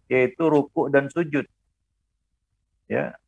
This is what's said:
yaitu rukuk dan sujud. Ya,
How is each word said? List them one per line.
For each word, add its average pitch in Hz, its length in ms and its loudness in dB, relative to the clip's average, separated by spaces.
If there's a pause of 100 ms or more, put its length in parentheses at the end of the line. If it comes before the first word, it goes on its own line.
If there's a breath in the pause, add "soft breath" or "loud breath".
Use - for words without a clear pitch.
yaitu 127 400 0
rukuk 143 460 0
dan 139 180 2
sujud. 151 380 -4 (1400)
Ya, - 420 -6